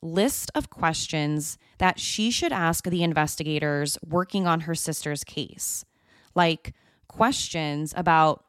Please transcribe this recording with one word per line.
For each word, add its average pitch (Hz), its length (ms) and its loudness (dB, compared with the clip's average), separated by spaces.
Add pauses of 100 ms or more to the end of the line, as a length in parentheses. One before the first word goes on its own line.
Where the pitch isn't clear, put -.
list 190 540 0
of - 160 -2
questions 151 880 -2 (180)
that 185 220 2
she 220 320 -2
should 339 200 0
ask 165 340 0
the 175 180 0
investigators 151 1000 0
working 180 440 -2
on 165 140 2
her 165 120 -4
sister's 151 500 -4
case, - 640 -8 (480)
like 170 400 2 (340)
questions 156 880 0
about 160 540 4